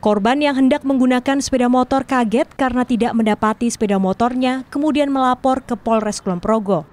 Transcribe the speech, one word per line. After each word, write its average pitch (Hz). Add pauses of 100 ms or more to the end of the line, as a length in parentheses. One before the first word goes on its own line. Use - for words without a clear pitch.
Korban 214
yang 285
hendak 269
menggunakan 269
sepeda 247
motor 254
kaget 247
karena 247
tidak 233
mendapati 220
sepeda 202
motornya, 247
kemudian 285
melapor 262
ke -
Polres 220
Kulon 175
Progo. 196